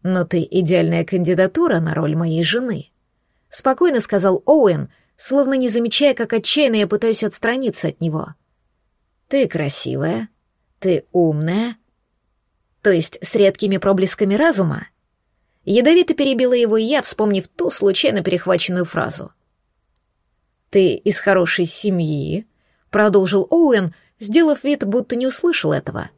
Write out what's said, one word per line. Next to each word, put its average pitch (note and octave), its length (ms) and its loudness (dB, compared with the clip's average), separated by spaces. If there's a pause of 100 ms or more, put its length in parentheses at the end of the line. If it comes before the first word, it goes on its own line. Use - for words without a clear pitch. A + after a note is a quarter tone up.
"Но F#3 220 0
ты E3+ 240 -2
идеальная E3+ 560 0
кандидатура F#3 760 0
на D#3+ 140 -4
роль D#3 200 -2
моей E3 300 -2
жены", G#3+ 480 -4 (580)
спокойно C4 500 0
сказал F#3+ 460 0
Оуэн, F#3+ 440 2 (260)
словно C4+ 380 0
не B3+ 140 0
замечая, A#3 460 2
как A#3 180 -4
отчаянно A#3 440 0
я G3+ 120 2
пытаюсь A3 340 0
отстраниться A3+ 680 -2
от - 120 -8
него. D#3 340 -4 (920)
"Ты C4+ 180 2
красивая, D3 840 -4 (520)
ты F3+ 320 0
умная". F3 640 0 (1040)
"То G#3 80 2
есть E3 320 0
с - 140 -2
редкими G3 400 2
проблесками G3 580 0
разума?" G#3 540 0 (760)
Ядовито D4 500 4
перебила B3+ 400 0
его A3+ 220 2
я, A#3+ 260 0
вспомнив G3+ 440 -2
ту E4+ 240 -6
случайно G3+ 520 0
перехваченную F3+ 640 -2
фразу. - 480 -8 (1400)
"Ты F#3 240 4
из - 260 -2
хорошей F#3 460 0
семьи", D#3+ 800 -4 (440)
продолжил G3 580 2
Оуэн, B3 460 2 (240)
сделав C#4+ 460 2
вид, C#4+ 200 0
будто A#3 300 -2
не B3 120 -2
услышал C4 460 0
этого. - 460 -6